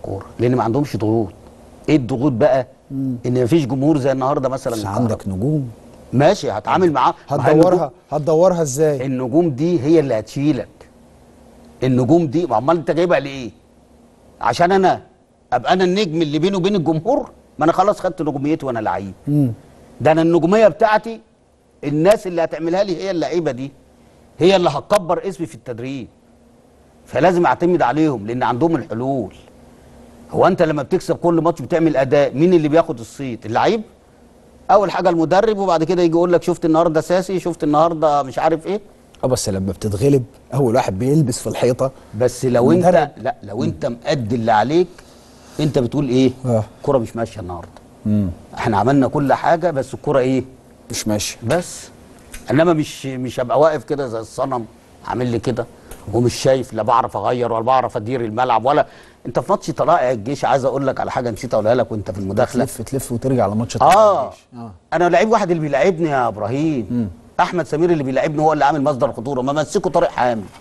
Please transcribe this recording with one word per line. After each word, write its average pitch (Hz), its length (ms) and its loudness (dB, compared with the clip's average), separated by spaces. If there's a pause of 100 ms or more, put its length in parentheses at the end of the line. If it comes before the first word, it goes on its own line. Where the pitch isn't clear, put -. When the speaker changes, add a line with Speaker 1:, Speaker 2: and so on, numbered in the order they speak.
Speaker 1:
كورة، 98 240 -10 (140)
لأن 123 160 2
ما 117 80 0
عندهمش 120 340 -2
ضغوط. 107 360 0 (560)
إيه 151 60 4
الضغوط 135 360 0
بقى؟ 123 360 0 (240)
Speaker 2:
مم. 135 240 -4 (100)
Speaker 1:
إن 127 180 0
مفيش 147 220 2
جمهور 139 320 2
زي 135 140 0
النهاردة 135 380 0
مثلا 131 240 -4
Speaker 2:
بس 110 60 -4
Speaker 1:
الكهرباء. 101 220 -4
Speaker 2:
عندك 110 260 -2
نجوم. 123 420 -2 (440)
Speaker 1:
ماشي، 143 380 2
هتعامل 147 420 0
معاه. 139 200 2 (180)
ما 139 160 -2
هي 151 40 4
Speaker 2:
هتدورها، 165 220 6
Speaker 1:
النجوم، 165 160 0 (220)
Speaker 2:
هتدورها 165 500 2
إزاي؟ 143 440 0
Speaker 1:
النجوم 135 440 0
دي 151 320 0
هي 156 180 4
اللي 131 200 0
هتشيلك. 139 480 -2 (1160)
النجوم 131 440 4
دي، 160 180 -2
ما 120 120 -2
أمال 151 200 2
أنت 156 140 -4
جايبها 165 280 2
لإيه؟ 139 320 -8 (920)
عشان 170 300 2
أنا 180 300 2 (520)
أبقى 123 200 0
أنا 190 100 2
النجم 180 380 0
اللي 151 180 -2
بيني 196 180 0
وبين 196 180 0
الجمهور؟ 165 540 -2 (300)
ما 147 60 0
أنا 165 80 4
خلاص 190 260 0
خدت 180 220 -6
نجوميتي 147 440 -4
وأنا 120 140 -4
لعيب. 95 340 -6 (140)
Speaker 2:
مم. 143 240 2 (500)
Speaker 1:
ده 143 100 4
أنا 160 100 2
النجومية 175 460 4
بتاعتي 214 540 0 (600)
الناس 160 440 2
اللي 170 160 -2
هتعملها 165 400 -2
لي 175 200 -4
هي 196 80 -4
اللعيبة 156 400 -2
دي، 131 200 -10 (680)
هي 185 160 6
اللي 175 140 2
هتكبر 165 580 -2
اسمي 170 200 -8
في - 80 -18
التدريب. 120 520 -12 (1000)
فلازم 170 400 2
أعتمد 170 360 2
عليهم 123 460 0
لأن 123 160 -4
عندهم 127 320 0
الحلول. 117 580 -6 (960)
هو 131 160 2
أنت 185 140 2
لما 156 220 0
بتكسب 170 320 -2
كل 170 180 0
ماتش 165 280 0
بتعمل 160 360 0
أداء، 139 360 2
مين 165 200 4
اللي 156 140 4
بياخد 156 320 2
الصيت؟ 117 460 -12
اللعيب؟ 127 360 0 (880)
أول 196 200 4
حاجة 185 180 0
المدرب، 180 480 2
وبعد 175 260 0
كده 175 180 0
يجي 165 120 4
يقول 175 200 2
لك: 165 100 2
"شفت 175 220 -2
النهاردة 160 360 2
ساسي، 180 380 -2
شفت 170 240 -6
النهاردة 151 600 2
مش 131 160 -8
عارف 160 280 0
إيه". 196 140 -4 (420)
Speaker 2:
أه، - 40 -2
بس 123 220 -2
لما 95 220 -4
بتتغلب 120 520 0 (300)
أول 123 220 0
واحد 98 240 0
بيلبس 131 400 0
في - 80 -10
الحيطة 127 440 -2 (280)
Speaker 1:
بس 123 260 -2
لو 123 260 4
أنت، 175 140 4
Speaker 2:
المدرب. 175 320 4
Speaker 1:
لا، 117 260 -6
لو 107 200 -8
أنت 151 220 -4
Speaker 2:
مم. 120 200 -6
Speaker 1:
مأدي 127 300 -2
اللي 113 160 0
عليك، 135 360 2 (720)
أنت 147 200 0
بتقول 127 300 -2
إيه؟ 127 220 4 (140)
Speaker 2:
آه. 113 180 0 (140)
Speaker 1:
الكورة 139 200 0
مش 113 180 -4
ماشية 113 260 -8
النهاردة. 87 260 -12 (380)
Speaker 2:
مم. 104 240 0 (280)
Speaker 1:
إحنا 107 200 -2
عملنا 131 300 4
كل 139 260 0
حاجة، 165 380 0
بس 135 220 -6
الكورة 139 260 -2
إيه؟ 131 240 0 (480)
Speaker 2:
مش - 160 -8
ماشية. 104 360 -4
Speaker 1:
بس. 160 440 -4 (640)
إنما 165 220 4
مش، 151 320 -4
مش 131 340 -8
هبقى 123 200 0
واقف 151 240 2
كده 139 240 -4
زي 113 120 -6
الصنم 127 460 -6 (420)
عامل 113 200 -2
لي 117 120 -2
كده 117 260 -4 (480)
ومش 120 200 2
شايف، 131 400 0
لا 110 100 -4
بعرف 120 340 2
أغير 117 360 -2
ولا 113 100 -2
بعرف 123 340 2
أدير 120 240 -4
الملعب 113 440 0
ولا. 143 200 4 (400)
أنت 139 140 -4
في 127 120 -4
ماتش 208 200 -2
طلائع 139 400 2
الجيش، 131 340 -4
عايز 123 200 2
أقول 135 220 -2
لك 127 120 -2
على 98 120 -4
حاجة 123 200 -4
نسيت 117 220 -6
أقولها 110 220 2
لك 127 160 0
وأنت 107 200 -6
في 95 80 -10
المداخلة. 117 460 -2
Speaker 2:
تلف، - 160 -10
تلف 127 300 -8
وترجع 117 320 0
على 101 120 -2
ماتش 117 200 -4
Speaker 1:
آه. 113 40 -6
Speaker 2:
طلائع 180 460 4
الجيش. 98 140 -14 (160)
آه. 117 160 -16 (220)
Speaker 1:
أنا 170 160 2
لعيب 185 220 4
واحد 202 200 2
اللي 165 100 0
بيلعبني 156 480 0
يا 127 180 0
إبراهيم. 113 640 -2
Speaker 2:
مم. 120 160 -2 (320)
Speaker 1:
أحمد 175 280 -2
سمير 165 220 0
اللي 160 140 0
بيلعبني 143 380 -2
هو 156 120 4
اللي 147 120 2
عامل 143 180 0
مصدر 123 280 0
خطورة، 127 300 -6
ما 135 120 -2
مسكه 156 360 -2
طارق 165 200 2
حامد. 120 360 -2 (160)